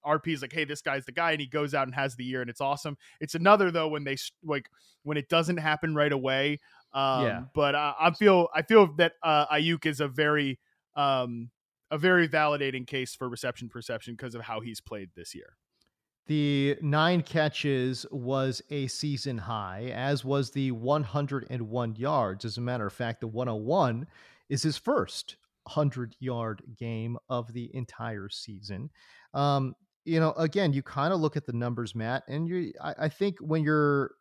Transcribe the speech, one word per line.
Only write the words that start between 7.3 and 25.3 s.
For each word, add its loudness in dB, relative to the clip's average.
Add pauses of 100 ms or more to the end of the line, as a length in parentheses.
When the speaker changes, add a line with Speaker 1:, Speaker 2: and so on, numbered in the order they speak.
Speaker 1:
but 4
I, 0
I 6
feel, 6
I 0
feel 8
that, 4
uh, 4
Ayuk 2
is 0
a 2
very, 2 (360)
um, 0 (400)
a -4
very 6
validating 0
case -6
for -6
reception -8
perception -10
'cause -12
of -10
how -8
he's -12
played -14
this -16
year. -20 (680)
Speaker 2:
The 2
nine 4
catches 0
was -2
a -4
season -4
high, -6
as -2
was 0
the -2
one 0
hundred -4
and -6
one -4
yards. -2
As -6
a -6
matter -4
of -6
fact, -6
the -6
one -4
oh -4
one 0 (420)
is -2
his 0
first -2 (300)